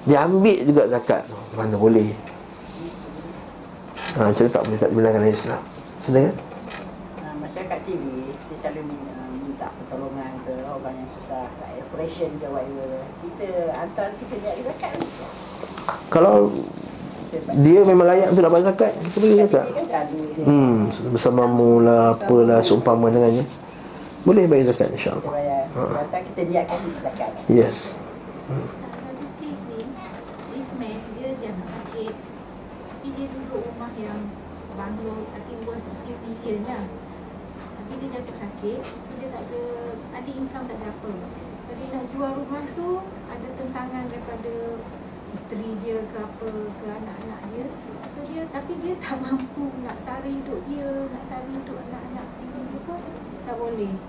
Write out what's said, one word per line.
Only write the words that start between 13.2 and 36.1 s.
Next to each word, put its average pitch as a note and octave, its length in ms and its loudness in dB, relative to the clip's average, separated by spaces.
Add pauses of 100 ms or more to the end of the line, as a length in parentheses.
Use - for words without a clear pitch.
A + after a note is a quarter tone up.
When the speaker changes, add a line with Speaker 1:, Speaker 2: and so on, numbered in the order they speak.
Speaker 2:
Kita F3+ 240 -8 (320)
hantar, G3 280 -4 (120)
kita B3 240 -10
cari G#3 240 -4
zakat - 320 -6
ni. - 80 -4 (1040)
Speaker 1:
Kalau B2 400 8 (1120)
dia E3+ 240 12
memang F3+ 240 10
layak F#3 240 8
untuk F3+ 80 8
dapat E3+ 240 8
zakat, G3 240 4 (160)
kita F3 160 -2
bagi G#3+ 160 10
zakat. G3+ 320 6
Speaker 2:
Dia - 80 -4
kan E3+ 80 -2
selalu D#3 320 -2 (160)
dia D#3+ 80 -2
Speaker 1:
Hmm, C#3 320 8 (400)
bersamamu A#2+ 640 6
lah, A#2 400 8
apalah, A#2 400 8
seumpama A#2 480 6
dengannya. A#2+ 400 6 (800)
Boleh F3+ 240 8
bagi C3+ 160 8
zakat, A#2+ 240 4
insya-Allah. - 400 -4
Speaker 2:
Kita - 0 -
bayar. C#3+ 400 0
Speaker 1:
Ha. B2 100 -4 (220)
Speaker 2:
Kata E3+ 140 -6 (100)
kita - 140 -6 (100)
niatkan F3 280 0 (200)
zakat. - 320 -6 (160)
Speaker 1:
Yes. - 480 4 (560)
Hmm. C3+ 160 -4 (240)
Speaker 3:
Satu C4 340 -12 (140)
kes D4 200 -10 (120)
ni, A3+ 80 -10 (720)
this C4 240 -10
man, A3 240 -10 (160)
dia C4 240 -8
jangan G3+ 240 -8
sakit. A3 480 -10 (800)
Tapi - 240 -14
dia C#4 160 -8
duduk C4+ 300 -8 (100)
rumah A#3 240 -10
yang G#3 240 -8 (560)
banglo, G#3+ 400 -8 (160)
I G3+ 160 -14
think A3+ 160 -12
worth A3+ 160 -10
a - 240 -12
few A#3+ 120 -12 (120)